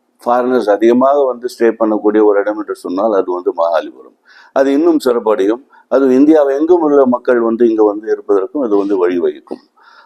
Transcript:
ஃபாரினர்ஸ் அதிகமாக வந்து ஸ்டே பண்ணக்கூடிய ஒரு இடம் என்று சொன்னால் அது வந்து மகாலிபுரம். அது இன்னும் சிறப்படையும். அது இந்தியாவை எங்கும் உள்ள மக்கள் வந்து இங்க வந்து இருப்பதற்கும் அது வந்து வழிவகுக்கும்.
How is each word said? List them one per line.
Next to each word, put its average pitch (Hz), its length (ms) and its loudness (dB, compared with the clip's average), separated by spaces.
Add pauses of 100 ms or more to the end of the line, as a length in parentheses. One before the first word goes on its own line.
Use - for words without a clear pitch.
(260)
ஃபாரினர்ஸ் 123 440 0
அதிகமாக 131 560 2
வந்து 123 220 -4 (120)
ஸ்டே - 20 -6
பண்ணக்கூடிய 107 600 0
ஒரு 104 160 4
இடம் 104 180 -4
என்று 98 180 -8
சொன்னால் 98 380 -4
அது 92 180 -2
வந்து 90 220 -4
மகாலிபுரம். 76 640 -4 (360)
அது 139 200 0
இன்னும் 156 320 2
சிறப்படையும். 110 580 -2 (240)
அது 131 280 2
இந்தியாவை 143 420 2
எங்கும் 170 240 2
உள்ள 143 240 2
மக்கள் 123 340 0
வந்து 113 300 0
இங்க 110 140 0
வந்து 107 280 -2
இருப்பதற்கும் 104 500 -2
அது 104 160 0
வந்து 98 320 0
வழிவகுக்கும். 80 540 -6 (420)